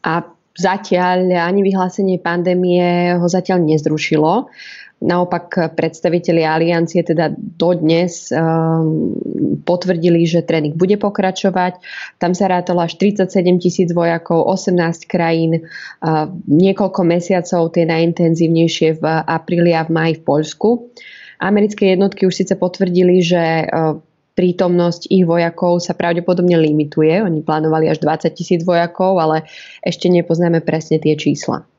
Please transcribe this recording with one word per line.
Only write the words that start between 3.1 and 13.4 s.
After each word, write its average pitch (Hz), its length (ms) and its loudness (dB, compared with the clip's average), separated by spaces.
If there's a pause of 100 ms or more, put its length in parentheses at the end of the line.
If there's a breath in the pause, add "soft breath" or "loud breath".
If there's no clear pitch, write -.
ho 175 160 0
zatiaľ 180 320 0
nezrušilo. 156 880 0 (480 loud breath)
Naopak 175 800 -2
predstavitelia 165 800 0
aliancie 165 480 0
teda 160 240 0
dodnes, 170 1040 -2
ehm, 160 800 0 (480)
potvrdili, 170 640 0
že 165 160 0
tréning 160 320 -2
bude 190 240 0
pokračovať. 190 800 -2 (400 loud breath)
Tam 180 160 0
sa 190 160 0
rátalo 175 320 0
až - 160 -6
tridsaťsedem 185 640 2